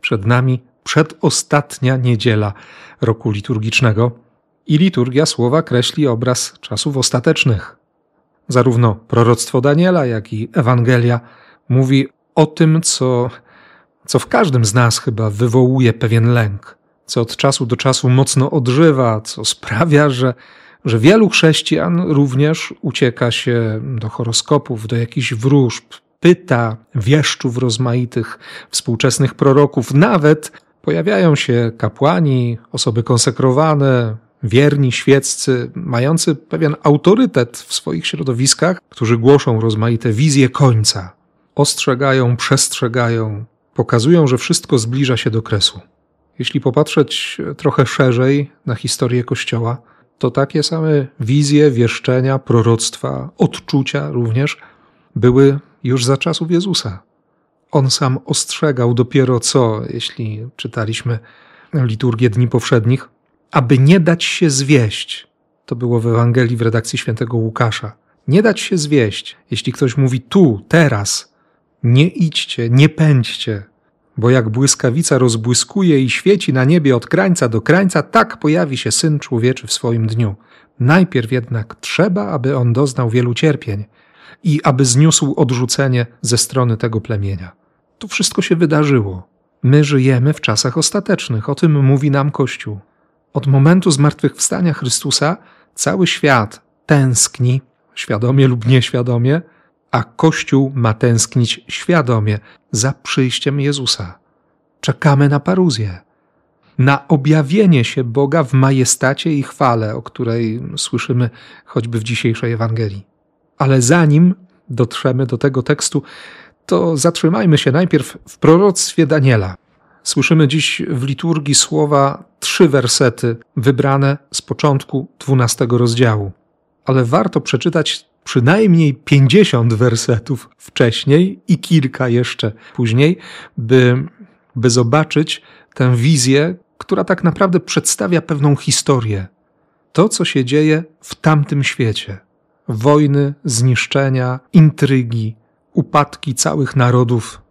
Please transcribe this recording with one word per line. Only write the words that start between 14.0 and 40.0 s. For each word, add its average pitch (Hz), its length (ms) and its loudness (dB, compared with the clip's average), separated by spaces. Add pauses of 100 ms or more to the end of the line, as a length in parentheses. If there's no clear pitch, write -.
co - 140 0
w - 80 -6
każdym 127 380 0
z 104 80 -2
nas 117 260 2
chyba 110 300 -4
wywołuje 123 640 2
pewien 117 400 0
lęk, 107 440 -4 (280)
co - 160 -4
od 113 140 -6
czasu 135 300 -2
do 117 100 -4
czasu 131 340 -2
mocno 131 420 2
odżywa, 127 680 2
co - 240 -12
sprawia, 147 640 0
że, 127 240 0 (520)
że 113 140 0
wielu 190 300 6
chrześcijan 165 720 0 (100)
również 143 720 0
ucieka 123 500 -2
się 113 500 -2 (180)
do 110 100 -8
horoskopów, 117 800 -2
do 120 80 -4
jakichś 117 380 -4
wróżb, 127 500 0 (360)
pyta 120 580 2 (180)
wieszczów 127 640 0
rozmaitych, 120 840 -4 (300)
współczesnych 123 640 -2
proroków, 139 600 2
nawet 151 580 2 (300)
pojawiają 165 540 2
się 120 420 0
kapłani, 131 800 0 (140)
osoby 117 320 -2
konsekrowane, 131 1120 0 (260)
wierni, 139 480 2
świeccy, 131 840 0
mający 151 600 -2
pewien 156 480 -4
autorytet 147 760 2
w - 160 -14
swoich - 340 -6
środowiskach, 139 720 -2 (100)
którzy 117 280 0
głoszą 127 420 4
rozmaite 113 520 -2